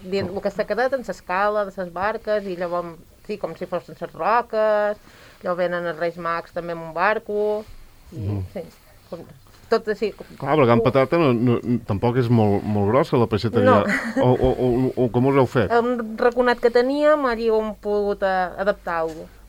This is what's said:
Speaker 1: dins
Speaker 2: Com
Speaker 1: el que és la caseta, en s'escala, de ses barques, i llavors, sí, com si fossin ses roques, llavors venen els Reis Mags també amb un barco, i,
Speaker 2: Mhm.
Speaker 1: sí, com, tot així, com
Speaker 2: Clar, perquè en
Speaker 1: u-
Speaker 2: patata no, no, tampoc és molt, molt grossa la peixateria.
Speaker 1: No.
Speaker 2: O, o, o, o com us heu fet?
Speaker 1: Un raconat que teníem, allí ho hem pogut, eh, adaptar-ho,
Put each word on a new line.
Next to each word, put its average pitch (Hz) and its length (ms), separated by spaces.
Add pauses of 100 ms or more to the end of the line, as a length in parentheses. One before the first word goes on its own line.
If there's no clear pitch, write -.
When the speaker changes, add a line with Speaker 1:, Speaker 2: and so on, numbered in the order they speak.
Speaker 1:
dins 196 200
Speaker 2:
Com 196 80
Speaker 1:
el 196 40
que 202 80
és - 80
la 208 80
caseta, 254 320
en 240 80
s'escala, 202 600
de 190 100
ses 180 180
barques, 214 560
i 180 80
llavors, 175 380 (320)
sí, 208 100
com 165 180
si 175 140
fossin 165 260
ses 165 160
roques, 214 840 (460)
llavors 180 180
venen 175 240
els 165 140
Reis 170 180
Mags 170 400
també 170 160
amb 165 160
un 156 80
barco, 208 680 (480)
i, 170 60
Speaker 2:
Mhm. 101 240 (120)
Speaker 1:
sí, 180 100 (480)
com, 170 80 (500)
tot 220 200
així, 202 240
com - 120 (140)
Speaker 2:
Clar, 139 180
perquè 127 160
en - 60
Speaker 1:
u- 113 40
Speaker 2:
patata 131 360
no, 147 140
no, 117 260 (260)
tampoc 117 320
és 123 120
molt, 107 340
molt 101 260
grossa 143 280
la 117 100
peixateria. 113 420
Speaker 1:
No. - 140 (400)
Speaker 2:
O, 127 100
o, 127 160
o, 123 560
o 120 60
com 123 160
us 139 100
heu 131 80
fet? 117 260
Speaker 1:
Un 233 460
raconat 247 420
que 233 120
teníem, 285 560
allí 233 240
ho 220 100
hem 214 140
pogut, 208 480
eh, 185 340
adaptar-ho, 170 560 (360)